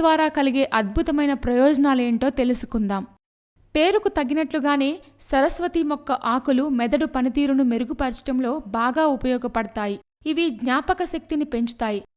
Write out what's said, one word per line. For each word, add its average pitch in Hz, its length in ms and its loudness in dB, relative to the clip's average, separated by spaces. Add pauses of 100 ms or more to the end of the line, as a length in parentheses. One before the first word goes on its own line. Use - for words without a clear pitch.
ద్వారా 311 260 4 (120)
కలిగే 269 260 2 (160)
అద్భుతమైన 285 540 0 (100)
ప్రయోజనాలేంటో 254 840 4 (120)
తెలుసుకుందాం. 226 640 -2 (720)
పేరుకు 381 420 2
తగినట్లుగానే 285 680 0 (420)
సరస్వతి 330 600 0
మొక్క 294 220 -4 (220)
ఆకులు 262 320 2 (120)
మెదడు 240 380 2
పనితీరును 269 560 2
మెరుగుపరచటంలో 247 800 -2 (260)
బాగా 254 260 0 (120)
ఉపయోగపడతాయి. 226 840 -4 (340)
ఇవి 330 140 0 (160)
జ్ఞాపక 294 420 0 (100)
శక్తిని 302 400 -4
పెంచుతాయి. 233 480 -4 (160)